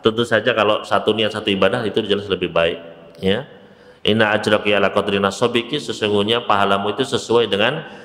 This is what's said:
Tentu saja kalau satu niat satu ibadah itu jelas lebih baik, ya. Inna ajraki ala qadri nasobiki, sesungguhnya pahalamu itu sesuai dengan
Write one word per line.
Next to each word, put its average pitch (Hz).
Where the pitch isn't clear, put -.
Tentu 110
saja 113
kalau 107
satu 104
niat 107
satu 107
ibadah 95
itu 110
jelas 101
lebih 90
baik, 85
ya. 104
Inna 107
ajraki 104
ala 98
qadri 101
nasobiki, 117
sesungguhnya 107
pahalamu 101
itu -
sesuai 117
dengan 120